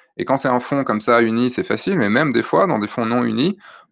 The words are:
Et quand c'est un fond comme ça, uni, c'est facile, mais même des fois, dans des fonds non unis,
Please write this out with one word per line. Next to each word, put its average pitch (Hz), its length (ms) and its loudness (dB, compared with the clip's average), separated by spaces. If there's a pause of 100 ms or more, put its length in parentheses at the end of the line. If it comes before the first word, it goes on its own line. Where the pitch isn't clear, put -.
(160)
Et - 80 -4
quand 135 140 0
c'est 143 100 -2
un 123 120 0
fond 139 240 -4
comme 107 160 -2
ça, 117 200 4
uni, 117 300 2
c'est - 140 -4
facile, 175 340 -2
mais 104 100 2
même 139 240 2
des 117 100 2
fois, 175 240 2
dans 143 120 0
des 104 80 -2
fonds 117 180 -6
non 120 180 -2
unis, 120 360 -2 (340)